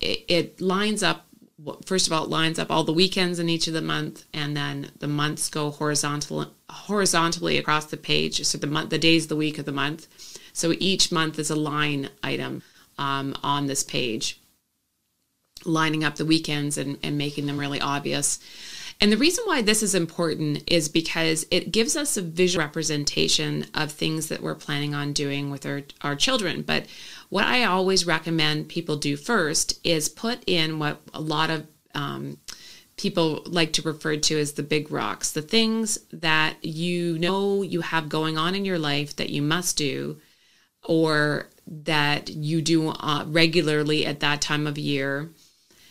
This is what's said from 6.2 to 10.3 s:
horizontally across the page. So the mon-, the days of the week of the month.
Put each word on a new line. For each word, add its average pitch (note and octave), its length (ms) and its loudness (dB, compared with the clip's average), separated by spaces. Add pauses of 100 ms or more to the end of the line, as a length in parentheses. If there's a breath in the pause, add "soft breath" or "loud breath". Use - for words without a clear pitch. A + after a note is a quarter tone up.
horizontally E3+ 880 2
across D3+ 280 0
the - 100 -8
page. D3+ 500 0
So - 100 0
the C#3+ 120 -4
mon-, D3+ 200 -2
the D#3+ 100 0
days D#3+ 260 6
of D#3 40 -8
the D#3 80 -2
week D3+ 220 -2
of C#3+ 80 -8
the D3 60 -4
month. C#3 340 -4 (460 loud breath)